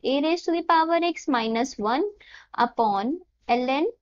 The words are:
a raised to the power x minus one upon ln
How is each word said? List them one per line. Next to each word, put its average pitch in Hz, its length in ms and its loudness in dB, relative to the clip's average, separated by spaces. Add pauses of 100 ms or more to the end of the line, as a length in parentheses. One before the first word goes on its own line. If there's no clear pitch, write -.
a 269 180 0
raised 320 240 0
to 349 60 -2
the 339 100 0
power 330 400 2
x 339 260 -2
minus 233 520 0
one 233 240 0 (500)
upon 233 640 0 (300)
ln 254 360 2 (160)